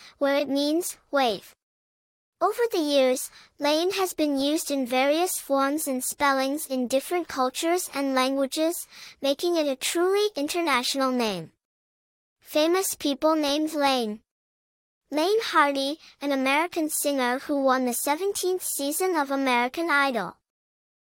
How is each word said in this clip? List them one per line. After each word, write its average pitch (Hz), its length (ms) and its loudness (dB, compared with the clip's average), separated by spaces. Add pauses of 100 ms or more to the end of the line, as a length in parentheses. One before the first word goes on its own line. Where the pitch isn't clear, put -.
(180)
where 277 180 2
it 294 100 0
means 285 520 0 (120)
wave. 247 440 0 (840)
Over 415 220 0 (100)
the 359 120 0
years, 269 480 2 (280)
Lane 311 340 2
has 381 200 -2
been 294 260 0
used 294 320 0
in 277 140 0
various 277 540 2
forms 277 500 0
and 254 160 -4
spellings 269 600 0
in 254 200 -2
different 294 420 -2
cultures 330 680 -2
and 269 200 -2
languages, 269 720 0 (360)
making 311 340 0
it 302 100 0
a 269 80 -2
truly 381 600 0
international 277 760 -2
name. 208 420 -2 (880)
Famous 339 540 2
people 302 400 0
named 302 380 0
Lane. 254 480 0 (920)
Lane 359 300 2
Hardy, 285 580 0 (220)
an 285 100 -2
American 302 600 0
singer 262 480 0
who 277 260 -2
won 262 220 2
the 240 80 -2
seventeenth 359 720 -2
season 330 520 -2
of 277 140 0
American 269 580 0
Idol. 277 480 0 (720)